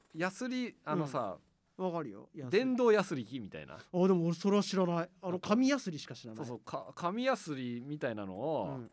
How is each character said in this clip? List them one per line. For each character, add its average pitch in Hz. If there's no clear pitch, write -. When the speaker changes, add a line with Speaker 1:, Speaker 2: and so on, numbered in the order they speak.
Speaker 1:
ヤ 160
ス 247
リ、 247
あ 151
の 160
さ、 120
Speaker 2:
う 185
ん。 -
わ 180
か 165
る 123
よ。 104
ヤ 131
ス 120
リ。 190
Speaker 1:
電 254
動 233
ヤ 208
ス 180
リ 127
器 123
み 101
た 78
い 73
な。 67
Speaker 2:
あ、 -
で 185
も 170
俺 170
そ 196
れ 202
は 202
知 196
ら 185
な 170
い。 180
あ 185
の、 180
紙 233
ヤ 277
ス 196
リ 151
し -
か 131
知 120
ら 113
な 113
い。 -
Speaker 1:
そ 120
う -
そ 104
う、 -
か-、 -
紙 196
ヤ 262
ス 156
リ 123
み 143
た 143
い 113
な 104
の 95
を、 135
Speaker 2:
う -
ん。 113